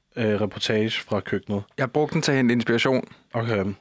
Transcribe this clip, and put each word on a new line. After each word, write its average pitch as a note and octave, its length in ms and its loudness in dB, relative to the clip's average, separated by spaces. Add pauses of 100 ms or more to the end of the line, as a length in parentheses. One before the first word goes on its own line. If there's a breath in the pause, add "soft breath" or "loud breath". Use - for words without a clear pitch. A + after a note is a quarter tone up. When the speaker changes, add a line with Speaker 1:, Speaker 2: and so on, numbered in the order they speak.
(160)
Speaker 1:
øh, G#2+ 240 0
reportage G#2+ 500 0
fra - 300 -4
køkkenet. G2+ 420 -4 (160)
Speaker 2:
Jeg C3 120 0
brugte D3+ 240 0
den D#3+ 80 0
til D3 100 2
at C3+ 40 4
hente B2 160 4
inspiration. A#2+ 520 2 (280)
Speaker 1:
Okay. A2+ 320 0 (160)